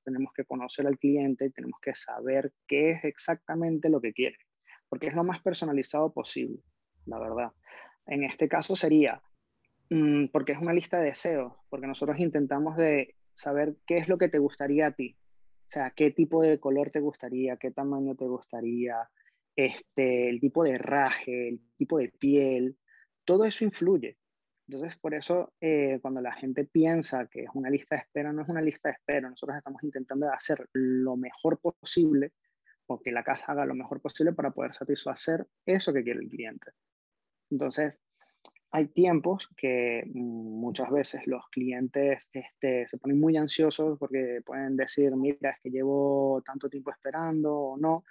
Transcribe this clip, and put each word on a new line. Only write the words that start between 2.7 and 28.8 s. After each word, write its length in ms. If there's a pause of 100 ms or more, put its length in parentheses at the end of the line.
es 140
exactamente 840
lo 120
que 100
quiere, 260 (520)
porque 180
es 60
lo 100
más 200
personalizado 680
posible, 460 (480)
la 140
verdad. 320 (560)
En 160
este 260
caso 260
sería, 460 (680)
mm, 420
porque 200
es 40
una 160
lista 260
de 100
deseos, 440 (160)
porque 180
nosotros 320
intentamos 560
de 400 (200)
saber 400 (100)
qué 120
es 120
lo 80
que 120
te 100
gustaría 480
a 40
ti, 240 (520)
o 40
sea, 240
qué 160
tipo 300
de 180
color 320
te 80
gustaría, 580
qué 140
tamaño 440
te 100
gustaría, 840 (460)
este, 720
el 120
tipo 220
de 80
herraje, 800
el 100 (180)
tipo 200
de 120
piel, 680 (480)
todo 200
eso 180
influye. 540 (500)
Entonces, 320
por 160
eso, 460
eh, 400
cuando 200
la 120
gente 320
piensa 640
que 160
es 100
una 160
lista 260
de 60
espera, 320
no 100
es 60
una 120
lista 280